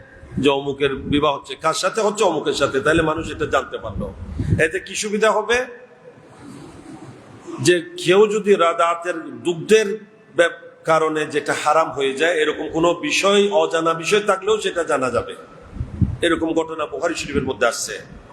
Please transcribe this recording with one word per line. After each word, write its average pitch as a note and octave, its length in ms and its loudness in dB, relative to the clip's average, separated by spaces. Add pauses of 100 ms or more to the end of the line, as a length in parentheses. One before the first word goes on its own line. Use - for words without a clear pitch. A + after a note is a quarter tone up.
(380)
যে C3 120 4
অমুকের C#3 460 0
বিবাহ C#3+ 400 0
হচ্ছে, - 200 -12
কার D#3+ 180 0
সাথে F#3+ 280 -2
হচ্ছে, G#3 220 0
অমুকের D3+ 300 0
সাথে, C3+ 260 0
তাহলে D#3 220 4
মানুষ D#3 300 -2
এটা D3 140 -6
জানতে C3 320 -2
পারলো। G#2 360 -8 (480)
এতে E3 180 0
কি F#3 160 -12
সুবিধা G#3 360 2
হবে? A3 340 0 (2000)
যে E3 340 2 (100)
কেউ G3 220 6
যদি G3+ 280 2
রা-, E3+ 220 2
রাতের E3+ 460 -2
দুগ্ধের F3 800 0 (300)
ব্যাপ-, - 500 -2
কারণে D#3 400 2
যেটা D3 380 -2
হারাম D3+ 280 4
হয়ে C3+ 220 -2
যায়, D#3+ 200 2
এরকম D#3 360 -2
কোনো E3 240 2
বিষয়, G3 580 2
অজানা D#3+ 420 2
বিষয় E3 260 0
থাকলেও G3+ 420 0
সেটা F3 220 -2
জানা C3+ 260 0
যাবে। G2+ 260 -4 (840)
এরকম D#3+ 320 0
ঘটনা D#3 320 -2
বুখারী C#3+ 280 -4
শরীফের C#3+ 300 -4
মধ্যে B2 240 0
আসছে G#2+ 320 -4 (340)